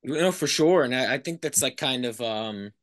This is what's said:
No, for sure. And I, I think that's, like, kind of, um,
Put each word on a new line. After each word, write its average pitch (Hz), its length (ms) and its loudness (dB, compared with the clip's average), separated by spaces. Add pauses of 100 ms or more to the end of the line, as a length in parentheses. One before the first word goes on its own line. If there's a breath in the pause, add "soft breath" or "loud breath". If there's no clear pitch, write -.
No, 151 280 2
for 170 160 -4
sure. 165 360 4
And 123 120 0
I, 127 200 0
I - 20 -4
think 165 240 -8
that's, - 200 0
like, 135 160 -2
kind 127 280 -2
of, 117 160 -6
um, 107 500 -6 (120)